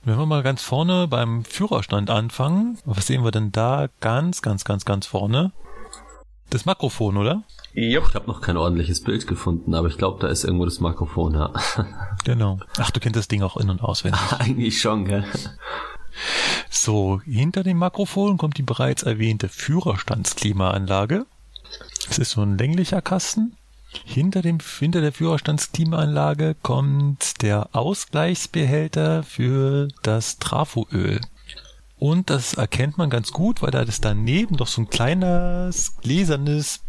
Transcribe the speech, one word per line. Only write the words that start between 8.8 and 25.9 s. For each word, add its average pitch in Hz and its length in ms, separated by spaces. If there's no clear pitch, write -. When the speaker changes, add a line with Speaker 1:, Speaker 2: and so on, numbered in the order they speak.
Speaker 3:
Bild 113 260
gefunden, 85 480
aber 82 120
ich 80 100
glaub, 95 220
da - 80
ist - 160
irgendwo 87 220
das 87 160
Mikrofon, 80 540
ja. 76 180
<laughs> - 480
Speaker 1:
Genau. 107 340
Ach, 120 140
du - 80
kennst 110 160
das 110 140
Ding 101 140
auch 92 140
in- 101 120
und 92 120
auswendig. - 380
Speaker 3:
<laughs> - 100
Eigentlich 113 420
schon, 107 240
gell? 101 180
Speaker 1:
So, 101 540
hinter 151 400
dem 180 160
Mikrofon 196 580
kommt 151 200
die 139 60
bereits 127 400
erwähnte 110 460
Führerstandsklimaanlage. 101 1800
Es - 80
ist - 140
so 104 100
ein 101 160
länglicher 165 440
Kasten. 220 540
Hinter 185 360
dem, 165 180
hinter 170 220
der 151 120
Führerstandsklimaanlage 156 1500